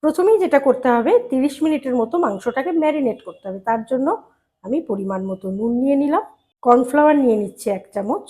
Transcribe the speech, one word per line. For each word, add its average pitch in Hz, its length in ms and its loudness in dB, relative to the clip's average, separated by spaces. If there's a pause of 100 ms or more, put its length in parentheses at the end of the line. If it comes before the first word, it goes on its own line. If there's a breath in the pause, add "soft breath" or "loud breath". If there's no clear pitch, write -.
প্রথমেই 359 400 2
যেটা 294 240 2
করতে 262 280 2
হবে, 233 180 2 (180)
তিরিশ 277 240 -2 (100)
মিনিটের 294 360 -2
মতো 233 140 -4 (100)
মাংসটাকে 240 460 -4 (120)
ম্যারিনেট 294 440 0
করতে - 220 -20
হবে। 190 200 -12
তার 226 120 0 (100)
জন্য 262 180 -2 (560 soft breath)
আমি 240 140 -4 (120)
পরিমাণ 190 300 -6 (100)
মতো 190 200 -10
নুন 214 220 -4 (100)
নিয়ে 277 200 2
নিলাম, 302 220 0 (380)
কর্নফ্লাওয়ার 262 640 4
নিয়ে 233 180 4
নিচ্ছি - 280 -8
এক 190 140 -4 (100)
চামচ 240 360 -4